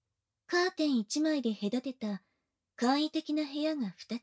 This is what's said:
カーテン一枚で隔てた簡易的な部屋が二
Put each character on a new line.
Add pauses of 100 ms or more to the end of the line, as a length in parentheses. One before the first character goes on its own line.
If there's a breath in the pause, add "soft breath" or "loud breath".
(460)
カ
ー
テ
ン
一
枚
で
隔
て
た (540)
簡
易
的
な
部
屋
が
二